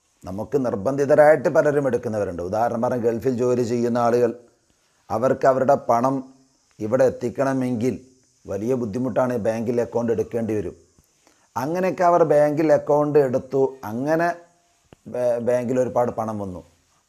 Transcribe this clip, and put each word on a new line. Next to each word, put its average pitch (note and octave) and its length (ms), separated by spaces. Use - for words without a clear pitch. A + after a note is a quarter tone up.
നമുക്ക് G2+ 340
നിർബന്ധിതരായിട്ട് C#3 920
പലരും D3 380
എടുക്കുന്നവരുണ്ട്. G#2+ 540
ഉദാഹരണം A2 400
പറഞ്ഞാൽ B2 220
ഗൾഫിൽ A#2 340
ജോലി B2 260
ചെയ്യുന്ന A#2+ 340
ആളുകൾ, A#2+ 340
അവർക്ക് C3 380
അവരുടെ C3 280
പണം B2 280
ഇവിടെ A#2+ 260
എത്തിക്കണമെങ്കിൽ B2+ 920
വലിയ G2+ 280
ബുദ്ധിമുട്ടാണ്, B2 640
ബാങ്കിൽ A2+ 440
അക്കൗണ്ട് A#2 300
എടുക്കേണ്ടി A2 420
വരും. F2+ 220
അങ്ങനെയൊക്കെ F3 480
അവർ F3 200
ബാങ്കിൽ D3+ 500
അക്കൗണ്ട് D3 460
എടുത്തു, C3 420
അങ്ങനെ D3 460
ബാ-, A#2+ 320
ബാങ്കിൽ A#2+ 400
ഒരുപാട് B2 320
പണം A2 280
വന്നു, F#2 220